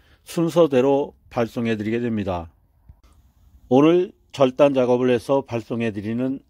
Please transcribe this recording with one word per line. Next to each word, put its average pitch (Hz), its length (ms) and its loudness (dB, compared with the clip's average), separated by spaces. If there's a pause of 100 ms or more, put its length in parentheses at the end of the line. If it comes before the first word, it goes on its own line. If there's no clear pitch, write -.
(240)
순서대로 139 920 0 (160)
발송해드리게 113 720 -4
됩니다. 98 520 -6 (1160)
오늘 165 440 4 (200)
절단 139 420 2
작업을 127 380 0
해서 135 300 0
발송해드리는 117 1000 -6 (100)